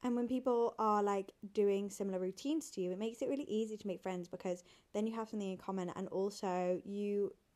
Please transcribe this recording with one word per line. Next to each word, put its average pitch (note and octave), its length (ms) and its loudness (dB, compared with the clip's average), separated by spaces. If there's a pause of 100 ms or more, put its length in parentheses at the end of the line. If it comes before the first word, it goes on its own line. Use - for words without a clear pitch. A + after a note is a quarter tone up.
And A#3+ 120 2
when A#3+ 120 2
people A#3+ 520 2
are, G#3+ 240 6
like, G3+ 280 0 (220)
doing G3+ 360 4
similar F#3+ 300 -2
routines A3+ 520 -2
to G3 100 -4
you, F3+ 100 0
it F#3 80 -4
makes A3+ 220 -4
it B3+ 80 0
really C#4 180 0
easy G#3+ 300 0
to G#3 100 -8
make F3+ 140 -4
friends F3+ 260 -4
because F3+ 360 -4 (300)
then G#3+ 120 2
you A3+ 100 -2
have A3+ 140 -6
something G3 220 -4
in F#3 60 -6
common, F#3 380 -2
and F#3+ 120 -4
also F3+ 760 0
you G3+ 500 0 (220)